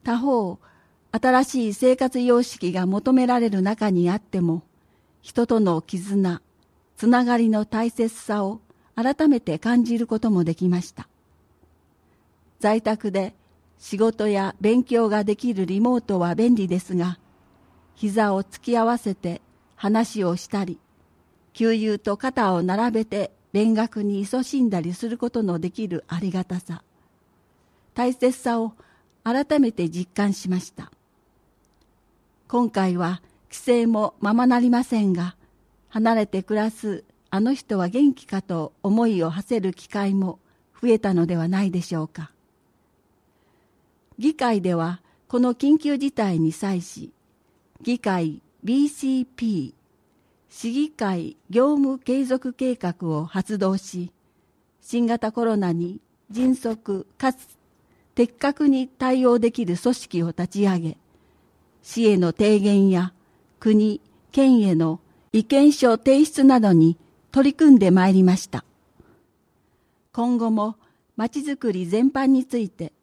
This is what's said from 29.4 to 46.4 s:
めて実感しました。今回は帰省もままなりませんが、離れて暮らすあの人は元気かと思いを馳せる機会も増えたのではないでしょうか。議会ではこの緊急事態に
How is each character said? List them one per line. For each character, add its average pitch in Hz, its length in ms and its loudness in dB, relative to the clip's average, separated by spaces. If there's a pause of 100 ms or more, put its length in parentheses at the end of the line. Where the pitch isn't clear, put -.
め 240 100 4
て 175 180 -4
実 175 240 -8
感 202 200 0
し 185 180 -6
ま 185 80 0
し - 140 -12
た。 - 180 -20 (1600)
今 240 200 0
回 190 280 -2
は 175 260 -4 (260)
帰 240 360 0
省 - 20 2
も 214 320 -2
ま 208 160 -2
ま 247 140 4
な 247 100 4
り 247 120 2
ま 240 120 0
せ 220 220 -2
ん 190 80 0
が、 175 240 -6 (520)
離 226 280 0
れ 214 100 0
て 190 160 -6
暮 214 180 -4
ら 220 120 -2
す 208 320 -10 (260)
あ 196 100 -2
の 233 120 0
人 240 260 -6
は 175 100 -2
元 262 260 2
気 - 120 -20
か 196 140 -6
と 165 320 -8 (100)
思 214 240 2
い 196 160 0
を 160 60 0
馳 165 180 -8
せ 233 140 -2
る 185 140 -4
機 - 120 -20
会 202 280 -4
も 190 240 -2 (420)
増 240 140 4
え 220 40 0
た 202 140 -2
の 170 140 2
で 175 100 -4
は 165 100 -2
な 190 160 -2
い 190 80 -2
で 175 120 -4
し - 120 -8
ょ 156 100 -6
う 156 40 -14
か。 - 220 -16 (1900)
議 294 160 0
会 226 280 -2
で 180 120 -2
は 170 280 -4 (260)
こ 247 100 -2
の 247 160 2
緊 285 220 2
急 294 220 -2
事 277 140 -2
態 190 260 -2
に 160 140 0